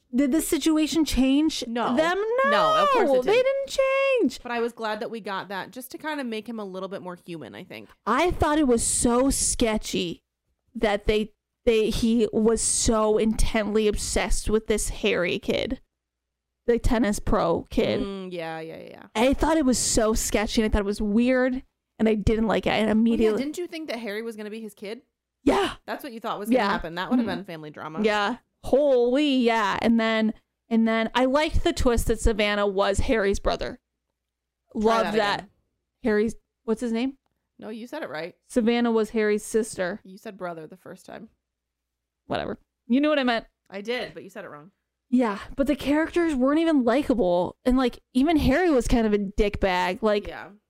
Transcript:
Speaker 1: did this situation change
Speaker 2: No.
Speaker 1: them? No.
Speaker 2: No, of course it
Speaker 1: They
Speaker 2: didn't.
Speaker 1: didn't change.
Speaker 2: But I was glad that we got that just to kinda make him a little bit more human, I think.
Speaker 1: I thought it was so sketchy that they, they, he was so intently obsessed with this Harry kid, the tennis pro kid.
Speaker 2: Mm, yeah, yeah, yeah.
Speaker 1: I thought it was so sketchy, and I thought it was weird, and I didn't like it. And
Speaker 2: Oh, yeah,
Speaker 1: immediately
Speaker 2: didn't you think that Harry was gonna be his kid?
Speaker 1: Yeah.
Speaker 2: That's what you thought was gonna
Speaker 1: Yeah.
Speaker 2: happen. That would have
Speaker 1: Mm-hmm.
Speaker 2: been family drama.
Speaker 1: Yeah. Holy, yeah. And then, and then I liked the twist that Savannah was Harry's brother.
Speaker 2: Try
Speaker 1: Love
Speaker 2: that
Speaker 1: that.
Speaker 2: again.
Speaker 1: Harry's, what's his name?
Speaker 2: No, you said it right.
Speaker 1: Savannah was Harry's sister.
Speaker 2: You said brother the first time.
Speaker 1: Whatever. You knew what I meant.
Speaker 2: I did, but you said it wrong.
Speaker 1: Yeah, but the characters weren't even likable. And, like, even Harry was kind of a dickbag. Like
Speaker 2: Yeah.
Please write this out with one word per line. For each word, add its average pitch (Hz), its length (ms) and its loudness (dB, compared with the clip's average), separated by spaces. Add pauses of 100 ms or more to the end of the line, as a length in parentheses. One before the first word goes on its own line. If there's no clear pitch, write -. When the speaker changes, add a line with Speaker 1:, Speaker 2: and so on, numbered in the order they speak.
(140)
Speaker 1:
did 254 200 2
this 320 140 0
situation 311 580 2
change 277 640 2
Speaker 2:
No. 233 280 -2
Speaker 1:
them? 330 220 2 (280)
No. 554 60 2
Speaker 2:
No, 622 320 4
of 587 60 4
course 453 220 4
it 254 120 4
Speaker 1:
They 262 100 2
Speaker 2:
didn't. 494 120 4 (220)
Speaker 1:
didn't - 120 -4 (440)
change. 262 200 -2
Speaker 2:
But 240 80 -10
I 240 80 -4
was 233 140 -2
glad 214 260 -6
that 220 120 -8
we 226 100 -10
got 185 280 -8
that 190 220 -8
just 247 200 -16
to 339 60 -12
kinda 294 280 -8
make 220 240 -8
him 233 100 -10
a 208 60 -8
little 185 240 -10
bit 185 120 -10
more 175 140 -12
human, 151 400 -14
I 113 80 -14
think. 110 240 -18 (180)
Speaker 1:
I 302 260 0
thought 302 280 2
it 302 80 2
was 233 160 2
so 247 460 2
sketchy 214 960 -2 (520)
that 208 300 0
they, 214 280 0 (320)
they, 220 240 4
he 226 420 2
was 220 300 2
so 214 560 2
intently 214 720 2
obsessed - 600 -2
with 214 180 0
this 214 220 -2
Harry 190 480 -2
kid, - 440 -4 (840)
the 233 140 2
tennis 226 400 2
pro 175 500 0
kid. - 320 0
Speaker 2:
Mm, 196 300 -8
yeah, 160 300 -10
yeah, 160 160 -14 (120)
yeah. - 140 -20 (100)
Speaker 1:
I 247 200 2
thought 320 240 2
it 311 80 2
was 254 120 2
so 220 360 0
sketchy, 226 480 0
and 214 100 0
I - 0 -
thought 214 80 2
it 202 60 0
was 208 160 -4
weird, 254 640 0 (360)
and 220 80 2
I 220 80 2
didn't 220 320 0
like 190 200 0
it. - 20 2
And - 140 0
Speaker 2:
Oh, - 40 0
yeah, 214 40 2
Speaker 1:
immediately 220 520 2
Speaker 2:
didn't 302 140 -8
you 349 100 -8
think 320 220 -12
that 240 100 -8
Harry 220 220 -8
was 226 160 -10
gonna 214 120 -12
be 220 120 -12
his 214 120 -14
kid? 220 280 -14 (420)
Speaker 1:
Yeah. 381 300 2 (120)
Speaker 2:
That's - 200 -10
what 254 80 -12
you 226 80 -14
thought 180 180 -6
was 208 80 -10
gonna 247 120 4
Speaker 1:
Yeah. 202 120 2
Speaker 2:
happen. 170 240 -4
That 180 140 -6
would 254 100 2
have 233 80 -2
Speaker 1:
Mm-hmm. 185 120 -4
Speaker 2:
been 185 60 -12
family 156 240 -12
drama. 156 320 -8
Speaker 1:
Yeah. 208 360 0 (260)
Holy, 269 720 4
yeah. 226 460 2
And 226 180 4
then, 220 340 0 (360)
and 226 180 4
then 226 260 0
I 254 120 2
liked 302 400 2
the 349 80 2
twist 233 340 0
that 226 140 0
Savannah 208 460 2
was 202 320 0
Harry's 208 420 2
brother. - 400 -4 (880)
Speaker 2:
Try 220 140 -6
Speaker 1:
Love 226 220 4
Speaker 2:
that 170 100 -4
Speaker 1:
that. 202 220 0
Speaker 2:
again. 185 100 -16 (540)
Speaker 1:
Harry's, 214 320 0 (280)
what's 220 160 -2
his 233 140 -4
name? 254 240 -4 (420)
Speaker 2:
No, 202 80 -16
you 220 200 -12
said 294 160 -12
it 208 60 -10
right. 160 260 -10 (120)
Speaker 1:
Savannah 240 440 2
was 220 180 0
Harry's 214 340 0
sister. 208 640 -4
Speaker 2:
You 190 120 -20
said 214 200 -18
brother 170 280 -10
the 170 120 -20
first - 280 -20
time. - 220 -18 (1000)
Speaker 1:
Whatever. 110 320 -6 (280)
You 240 120 2
knew 294 80 2
what 302 120 0
I 269 40 0
meant. 233 220 -2 (240)
Speaker 2:
I 196 100 -12
did, 214 340 -8
but 170 100 -16
you 185 60 -18
said 202 140 -16
it 160 60 -16
wrong. 147 220 -20 (380)
Speaker 1:
Yeah, 233 300 0 (160)
but 269 120 0
the 285 100 0
characters 311 580 0
weren't 269 240 2
even 320 240 2
likable. 214 800 2
And, 254 140 4
like, 247 220 0 (140)
even 294 220 4
Harry 285 340 4
was 254 160 4
kind 226 220 4
of 208 60 0
a 208 40 4
dickbag. 190 840 0
Like 208 240 0
Speaker 2:
Yeah. 139 220 -12 (200)